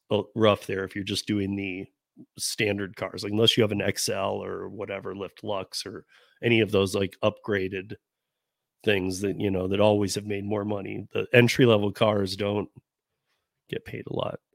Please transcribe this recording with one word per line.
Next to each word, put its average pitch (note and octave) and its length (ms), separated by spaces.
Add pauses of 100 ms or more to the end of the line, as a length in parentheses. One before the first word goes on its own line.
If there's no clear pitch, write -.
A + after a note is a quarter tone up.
(100)
uh, G#2 120 (120)
rough G#2+ 320
there F#2+ 180
if F#2 120
you're G2 80
just G2 220
doing G2 280
the G2 320 (500)
standard G2+ 600
cars, F#2 260
like, G#2 100
unless A2 240
you A#2+ 60
have G#2+ 100
an G2+ 100
X - 260
L G2+ 340
or F#2+ 260
whatever, G2 460
Lyft G2 300
Lux G2 420
or F#2 180 (400)
any A#2 160
of F#2+ 100
those, G2 240
like, G2 300
upgraded G2+ 680 (880)
things F#2 380
that, G2 180
you G2+ 100
know, F#2 160
that G2 140
always G#2 340
have G#2 120
made G2+ 180
more G2+ 200
money. G#2 480
The - 200
entry-level A#2 600
cars G2+ 440
don't G2+ 320 (1000)
get - 160
paid - 220
a - 80
lot - 240 (160)